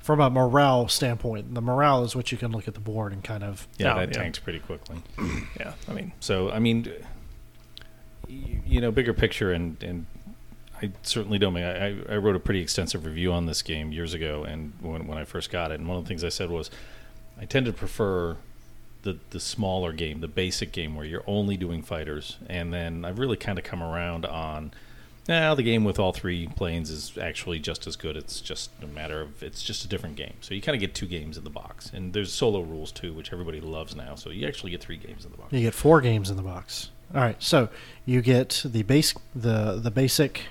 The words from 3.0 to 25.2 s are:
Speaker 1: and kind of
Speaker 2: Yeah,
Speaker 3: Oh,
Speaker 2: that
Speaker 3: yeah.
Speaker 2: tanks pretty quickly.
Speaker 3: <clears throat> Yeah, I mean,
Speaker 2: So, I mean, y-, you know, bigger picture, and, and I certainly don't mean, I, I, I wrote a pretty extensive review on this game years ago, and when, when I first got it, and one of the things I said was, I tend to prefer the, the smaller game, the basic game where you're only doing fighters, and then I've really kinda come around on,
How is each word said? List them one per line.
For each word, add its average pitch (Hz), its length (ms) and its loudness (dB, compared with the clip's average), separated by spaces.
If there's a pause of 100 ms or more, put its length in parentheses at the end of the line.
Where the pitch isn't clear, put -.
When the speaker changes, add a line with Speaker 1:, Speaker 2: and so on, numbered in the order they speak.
Speaker 1:
and 98 100 -8
kind 104 200 -6
of 101 240 -6 (100)
Speaker 2:
Yeah, 127 160 4
Speaker 3:
Oh, - 60 2
Speaker 2:
that 92 100 0
Speaker 3:
yeah. - 120 -2
Speaker 2:
tanks 85 160 -4
pretty 82 220 -6
quickly. 82 380 -10 (200)
Speaker 3:
<clears throat> - 420 -6
Yeah, - 140 -10 (160)
I - 40 -6
mean, - 260 -8
Speaker 2:
So, 95 320 2
I 107 80 -2
mean, 117 320 4 (1400)
y-, - 380 -4
you 120 160 6
know, 117 100 4
bigger 117 220 4
picture, 107 400 4
and, 82 300 0
and 87 220 -4 (760)
I 101 100 -2 (120)
certainly 104 360 0
don't 95 140 6
mean, 87 100 0
I, 90 240 -2
I, 101 80 -2 (160)
I 104 60 2
wrote 101 180 6
a 87 40 2
pretty 95 220 2
extensive 82 440 -2
review 85 260 0
on 87 140 2
this 80 160 0
game 78 300 -4
years 80 220 -4
ago, 76 300 -2
and 76 380 -8
when, 80 260 -6
when 78 100 -6
I 76 80 -6
first - 260 -6
got 85 200 -2
it, 78 80 -4
and 82 80 -6
one 90 100 -2
of 87 60 -4
the - 40 -8
things 82 160 -4
I 85 60 0
said 87 200 -4
was, 82 200 -4 (680)
I - 60 -10
tend 131 200 2
to 113 80 0
prefer 90 640 0 (680)
the, 92 140 -2 (140)
the 87 80 -6
smaller 92 540 0
game, 78 280 -4
the 82 60 -4
basic 92 440 -2
game 78 240 -4
where 76 100 -6
you're 80 220 -6
only 101 300 2
doing 85 240 -2
fighters, 76 560 -6 (100)
and 85 260 -4
then 85 320 -4
I've 92 140 -6
really 127 180 0
kinda 92 240 -4
come 87 220 -6
around 85 420 -2
on, 78 460 -6 (560)